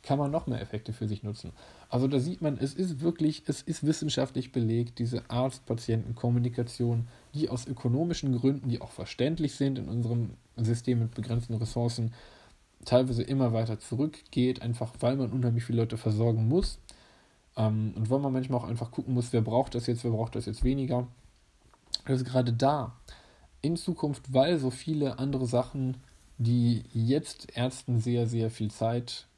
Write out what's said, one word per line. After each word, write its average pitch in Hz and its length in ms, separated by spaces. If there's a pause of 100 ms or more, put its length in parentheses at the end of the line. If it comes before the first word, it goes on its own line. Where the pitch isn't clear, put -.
kann 139 160
man 143 120
noch 156 160
mehr 117 140
Effekte 107 320
für 110 160
sich 101 140
nutzen. 104 300 (360)
Also 131 200
da 139 100
sieht 170 240
man, 147 160
es 135 160
ist 175 260
wirklich, 160 460
es - 160
ist 160 240
wissenschaftlich 135 640
belegt, 117 460
diese 120 320
Arzt-Patienten-Kommunikation, 120 1800 (240)
die 151 160
aus - 180
ökonomischen 135 680
Gründen, 135 320
die 117 120
auch - 100
verständlich 151 640
sind 135 240
in 98 100
unserem 117 420 (260)
System 117 420
mit 113 160
begrenzten 117 400
Ressourcen, 117 580 (720)
teilweise 127 380
immer 131 320
weiter 113 240
zurückgeht, - 840
einfach 117 400
weil 131 160
man 127 140
unheimlich 120 340
viele 117 160
Leute 113 160
versorgen 113 520
muss. 170 320 (760)
Ähm, 110 380
und 110 160
weil 135 80
man 139 140
manchmal 131 280
auch 117 80
einfach 117 220
gucken 131 240
muss, 120 180
wer 117 80
braucht 113 340
das 120 120
jetzt, 120 180
wer 120 60
braucht 113 240
das 107 100
jetzt 110 200
weniger. 127 420 (1000)
Das 131 160
ist 123 60
gerade 123 260
da 135 460 (640)
in 165 140
Zukunft, 147 580
weil 160 240
so 131 120
viele 139 480
andere 131 280
Sachen, 127 500 (400)
die 117 460 (100)
jetzt 123 640
Ärzten 123 440
sehr, 120 260
sehr 113 240
viel 110 200
Zeit 120 680